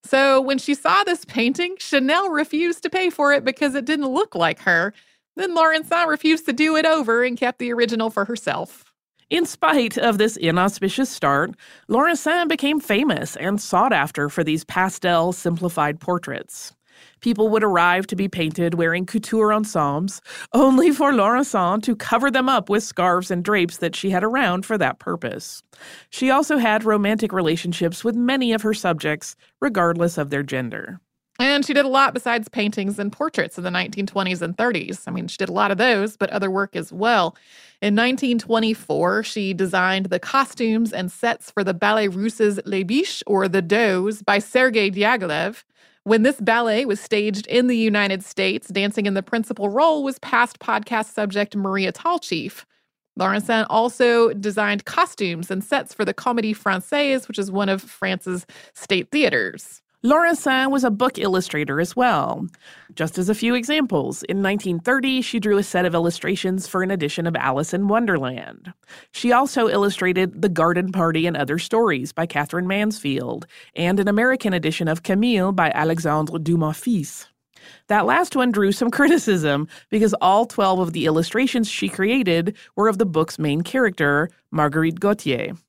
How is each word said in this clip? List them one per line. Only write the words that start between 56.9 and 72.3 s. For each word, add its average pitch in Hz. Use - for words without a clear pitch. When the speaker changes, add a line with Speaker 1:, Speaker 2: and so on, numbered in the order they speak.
Speaker 1:
which 214
is 196
one 196
of 190
France's 185
state -
theaters. 147
Speaker 2:
Laurencin 269
was 269
a 247
book 214
illustrator 156
as 170
well. 185
Just 160
as 185
a 214
few 226
examples, 240
in 196
nineteen 190
thirty, 262
she 233
drew 202
a 202
set 180
of 170
illustrations 185
for 185
an 190
edition 165
of 165
Alice 135
in 196
Wonderland. 180
She -
also 240
illustrated 185
The 196
Garden 175
Party 165
and 170
Other 143
Stories 175
by 165
Catherine 165